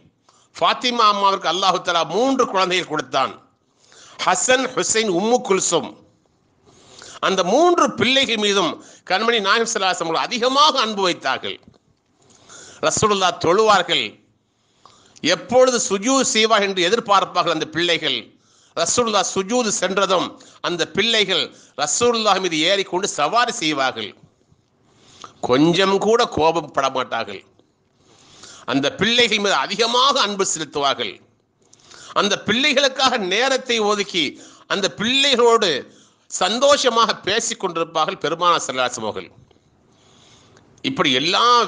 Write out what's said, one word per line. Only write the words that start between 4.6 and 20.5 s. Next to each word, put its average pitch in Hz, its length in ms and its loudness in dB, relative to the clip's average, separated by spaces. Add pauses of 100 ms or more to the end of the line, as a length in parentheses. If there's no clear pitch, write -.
ஹுசைன், 220 360 0 (100)
உம்மு 233 260 2
குல்சும். 170 420 0 (1400)
அந்த 185 140 0 (120)
மூன்று 339 340 4 (140)
பிள்ளைகள் 233 440 0
மீதும் 196 260 0 (400)
கண்மணி 226 360 2
நாயகம் 220 240 2
ஸல்லல்லாஹு 190 200 0
அலைஹி 175 80 -2
வஸல்லம் 165 140 -4
அவர்கள் 147 160 -2
அதிகமாக 262 460 2 (100)
அன்பு 208 240 -4
வைத்தார்கள். 131 480 -4 (1300)
ரசூலுல்லாஹ் 190 560 0
தொழுவார்கள், 175 600 2 (1300)
எப்பொழுது 247 440 2 (100)
சுஜூத் 220 460 0
செய்வார் 220 320 2
என்று 190 220 -4
எதிர்பார்ப்பார்கள் 180 680 0
அந்த 151 180 -4
பிள்ளைகள். 156 440 -2 (640)
ரசூலுல்லாஹ் 208 520 0
சுஜூது 208 360 -2 (100)
சென்றதும் 185 460 0 (420)